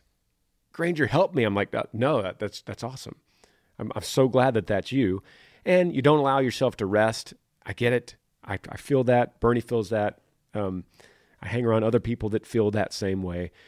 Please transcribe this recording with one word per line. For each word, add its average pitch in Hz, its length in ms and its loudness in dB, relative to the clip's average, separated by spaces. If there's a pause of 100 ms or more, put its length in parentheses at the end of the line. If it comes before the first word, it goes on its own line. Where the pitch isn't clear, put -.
(720)
"Granger, 160 360 0
help 175 280 2
me." 127 80 2
I'm 104 100 2
like, 101 220 -2
"Uh, 113 160 -2
no, 123 300 0
that, 92 180 -8
that's, 104 220 -8
that's - 240 -12
awesome. 131 320 -14 (600)
I'm, 110 160 -8
I'm 107 80 -6
so 131 280 2
glad 127 240 2
that 107 140 -2
that's 101 260 -4
you." 98 280 0 (440)
And 180 280 2
you 131 80 -2
don't 147 180 6
allow 139 200 2
yourself 127 380 0
to 107 80 -2
rest. 107 480 0 (320)
I - 80 -10
get 120 180 0
it. 120 240 -4 (300)
I, - 120 -6 (120)
I - 80 -12
feel 131 260 0
that. 120 380 2
Bernie 120 180 2
feels 113 300 -2
that. 104 320 -2 (320)
Um, 95 320 -6 (560)
I - 80 -12
hang 120 160 -2
around 110 180 2
other 113 160 2
people 113 300 -4
that 107 180 -2
feel 104 240 2
that 104 220 -2
same 95 280 -4
way. 87 300 -6 (160)